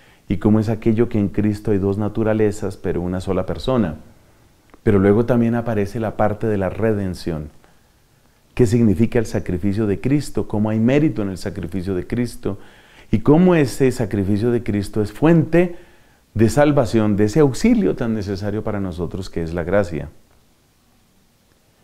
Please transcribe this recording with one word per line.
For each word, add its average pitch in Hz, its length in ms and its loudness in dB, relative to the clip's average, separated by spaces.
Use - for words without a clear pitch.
y 95 80 -2
cómo 107 240 4
es 104 80 -2
aquello 113 400 0
que 107 100 -2
en 101 80 2
Cristo 104 440 -2
hay 98 80 2
dos 98 180 -2
naturalezas, 107 800 -2
pero 85 240 -4
una 90 180 -4
sola 90 260 -4
persona. 90 500 -2
Pero 101 160 4
luego 104 260 4
también 117 300 2
aparece 110 440 -2
la 107 160 -4
parte 107 320 0
de 104 100 0
la 92 120 -2
redención. 90 800 -4
¿Qué 123 120 4
significa 110 540 2
el 110 60 0
sacrificio 101 600 -4
de 98 140 -2
Cristo? 135 480 -2
¿Cómo 107 220 -2
hay 110 100 0
mérito 127 420 2
en 101 80 -4
el 92 80 -8
sacrificio 92 560 -6
de 90 140 -4
Cristo? 110 500 -4
¿Y 104 80 2
cómo 175 340 6
ese 135 380 2
sacrificio 104 600 0
de 117 120 0
Cristo 104 380 -2
es 104 100 -4
fuente 165 640 2
de 110 160 4
salvación, 117 680 2
de 104 80 2
ese 107 160 2
auxilio 170 560 2
tan 117 180 -4
necesario 101 500 -4
para 104 160 -4
nosotros 90 500 -6
que 87 120 -6
es 80 120 -6
la 87 100 -4
gracia? 80 460 -2